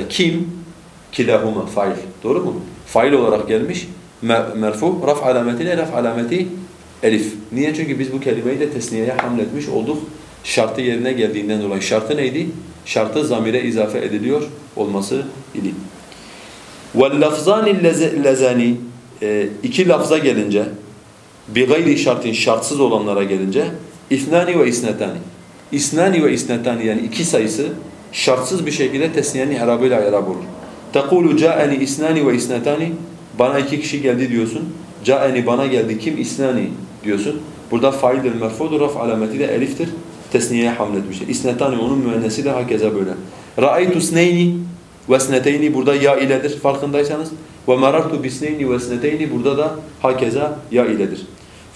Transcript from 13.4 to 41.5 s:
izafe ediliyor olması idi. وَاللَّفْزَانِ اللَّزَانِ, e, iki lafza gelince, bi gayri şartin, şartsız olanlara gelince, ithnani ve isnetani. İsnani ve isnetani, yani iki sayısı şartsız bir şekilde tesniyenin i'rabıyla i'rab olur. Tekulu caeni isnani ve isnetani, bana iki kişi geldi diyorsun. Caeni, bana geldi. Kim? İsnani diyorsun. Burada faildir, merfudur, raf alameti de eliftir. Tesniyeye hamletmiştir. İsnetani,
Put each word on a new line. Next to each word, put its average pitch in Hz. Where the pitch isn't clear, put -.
izafe 110
ediliyor 110
olması 101
idi. 95
وَاللَّفْزَانِ 151
اللَّزَانِ, 131
e, 104
iki 127
lafza 156
gelince, 107
bi 120
gayri 151
şartin, 120
şartsız 120
olanlara 107
gelince, 98
ithnani 165
ve 127
isnetani. 101
İsnani 160
ve 127
isnetani, 117
yani 110
iki -
sayısı 135
şartsız 139
bir 151
şekilde 143
tesniyenin 139
i'rabıyla 120
i'rab 101
olur. 90
Tekulu 151
caeni 151
isnani 143
ve 120
isnetani, 135
bana 139
iki 143
kişi 139
geldi 127
diyorsun. 117
Caeni, 127
bana 127
geldi. 113
Kim? 156
İsnani 120
diyorsun. 104
Burada 123
faildir, 131
merfudur, 147
raf 143
alameti 110
de -
eliftir. 135
Tesniyeye 117
hamletmiştir. 98
İsnetani, 127